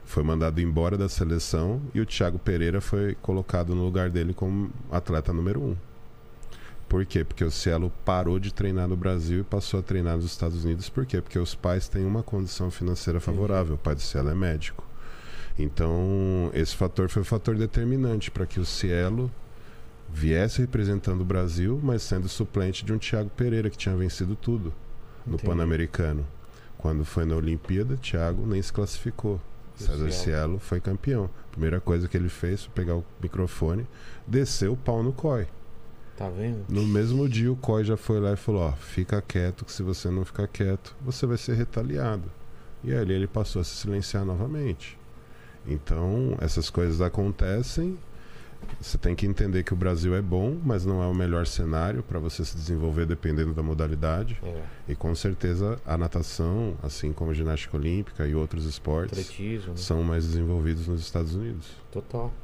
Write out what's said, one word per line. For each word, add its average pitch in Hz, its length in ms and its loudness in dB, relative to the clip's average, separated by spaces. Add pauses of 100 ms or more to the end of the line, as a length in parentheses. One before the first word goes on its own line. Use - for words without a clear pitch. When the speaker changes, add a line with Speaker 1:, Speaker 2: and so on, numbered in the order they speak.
Speaker 1:
foi - 180 2
mandado 80 380 2
embora 85 360 2
da 98 120 2
seleção 85 720 2 (140)
e 107 60 2
o 110 60 2
Thiago 87 320 2
Pereira 87 420 2
foi 101 420 0
colocado 90 520 0
no 90 100 2
lugar 92 260 2
dele 87 240 2
como 98 360 0 (200)
atleta 85 420 0
número 90 300 2
um. 107 140 0 (1080)
Por 95 200 4
quê? 82 180 2
Porque - 180 -2
o 80 80 4
Cielo 85 400 2 (140)
parou 90 340 4
de 98 140 0
treinar 95 340 2
no 92 80 2
Brasil 90 460 2
e - 20 -2
passou 101 380 0
a - 20 -4
treinar 87 340 2
nos 85 100 0
Estados 85 380 -2
Unidos. 85 260 0
Por 131 160 -2
quê? 90 160 0
Porque - 160 -4
os 87 160 -2
pais 90 340 0
têm 95 160 0
uma 107 180 0
condição 92 480 -2
financeira 87 480 0
Speaker 2:
Entendi. 85 160 0
Speaker 1:
favorável. 95 420 2
O - 20 -4
pai 76 160 2
do 67 80 -2
Cielo 69 260 0
é 78 60 2
médico. 85 500 0 (760)
Então, 90 960 2
esse 78 220 0
fator - 340 2
foi 104 140 0
o - 20 0
fator 110 320 0
determinante 117 720 2
pra 92 160 0
que - 120 -2
o 90 60 2
Cielo 95 680 0 (840)
viesse 80 480 2
representando 101 600 2
o 90 40 2
Brasil, 90 580 2
mas 120 200 2
sendo 92 260 0
suplente 98 560 0
de 107 80 0
um 107 60 2
Thiago 107 320 0
Pereira, 113 400 2
que - 80 -12
tinha 95 180 0
vencido 90 400 0
tudo 101 360 0 (540)
no 117 80 0
Speaker 2:
Entendi. 80 140 0
Speaker 1:
Pan-Americano. 82 760 2 (500)
Quando 78 280 0
foi 82 200 0
na 80 120 2
Olimpíada, 92 600 0
Thiago 87 500 0
nem 98 140 2
se - 120 -2
classificou. 101 680 -2 (400)
Speaker 2:
E - 20 -6
o - 40 2
Speaker 1:
César 73 100 4 (140)
Speaker 2:
Cielo? - 20 0
Speaker 1:
Cielo 78 460 2
foi 90 220 -2
campeão. 98 500 0 (180)
A - 40 -12
primeira 80 280 0
coisa 87 280 2
que - 80 -2
ele 87 120 2
fez 90 360 -2
foi - 100 -14
pegar 85 220 0
o 85 80 -2 (180)
microfone, 90 640 0 (400)
descer 120 420 2
o 127 80 2
pau 113 260 0
no 127 100 2
coi. 127 340 0 (720)
Speaker 2:
Tá 98 120 -6
vendo? 104 400 -4
Speaker 1:
No 101 180 2
mesmo 117 420 4
dia, 117 220 4
o 127 60 2
coi 110 260 2
já 107 140 4
foi 107 240 2
lá 101 140 4
e - 20 0
falou: 101 260 0
ó, 76 100 2
fica 90 480 0
quieto, 90 440 -2
que - 80 -12
se - 100 -6
você 92 280 -2
não 92 140 0
ficar 101 220 -2
quieto, - 540 -2
você 131 260 -2
vai 120 100 2
ser 117 180 -2
retaliado. 117 760 0 (540)
E 123 100 -2
ali 98 200 2
ele 95 120 2
passou 101 340 0
a 85 40 2
se - 100 -6
silenciar 101 500 -2
novamente. 117 720 -2 (720)
Então, 87 760 2
essas 80 300 2
coisas 85 300 2
acontecem. 104 960 2 (840)
Você - 160 -2
tem 87 180 2
que 101 120 0
entender 95 380 2
que - 80 -2
o 92 40 2
Brasil 90 380 2
é 101 80 2
bom, 98 400 2
mas 107 240 2
não 92 160 2
é 90 40 2
o 90 80 2
melhor 87 320 2
cenário 85 560 0
pra - 160 -4
você 80 260 -2
se - 120 -4
desenvolver 80 500 0
dependendo 80 460 0
da 78 100 -2
modalidade. 78 840 0
Speaker 2:
É. 82 180 -6 (280)
Speaker 1:
E 73 40 0
com 82 200 0
certeza 95 720 0
a 82 140 0
natação, 85 840 0
assim 73 300 -2
como 80 180 -2
a 78 40 0
ginástica 80 420 0
olímpica 82 500 0
e 73 80 2
outros 78 320 0
esportes, 80 520 -2
Speaker 2:
Atletismo, 98 540 -6
né? 85 40 -6
Speaker 1:
são 85 280 0
mais 82 220 2
desenvolvidos 82 600 0
nos 85 140 0
Estados 82 340 -2
Unidos. 107 320 -6 (240)
Speaker 2:
Total. 117 420 -4 (120)